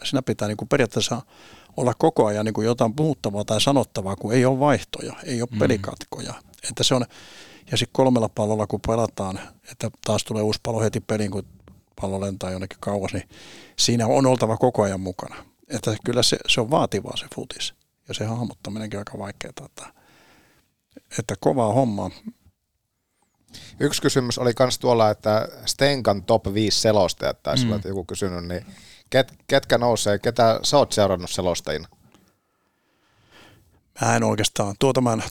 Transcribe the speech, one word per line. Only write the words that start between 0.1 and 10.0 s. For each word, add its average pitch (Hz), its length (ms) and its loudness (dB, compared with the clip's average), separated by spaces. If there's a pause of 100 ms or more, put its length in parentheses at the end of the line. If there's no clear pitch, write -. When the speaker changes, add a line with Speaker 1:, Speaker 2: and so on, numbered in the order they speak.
Speaker 1:
pitää 107 260 -2
niinku 107 180 -6
periaatteessa 120 560 0 (540)
olla 123 220 0
koko 156 280 4
ajan 104 180 0
niinku 107 180 -2
jotain 117 320 2
puhuttavaa 127 500 -2
tai 107 160 0
sanottavaa, 110 560 0
kun 107 160 -4
ei 127 120 4
ole 131 160 2
vaihtoja, - 520 0 (120)
ei 120 180 -4
ole 120 100 -6
Speaker 2:
Mm. 113 60 -4
Speaker 1:
pelikatkoja. - 760 -2 (340)
Että 123 160 -4
se 139 100 2
on, 123 100 2 (640)
ja 123 60 -2
sit 123 160 -2
kolmella 127 360 4
pallolla, 107 380 0
kun 101 200 -4
pelataan, 104 540 -2 (320)
että - 180 -8 (140)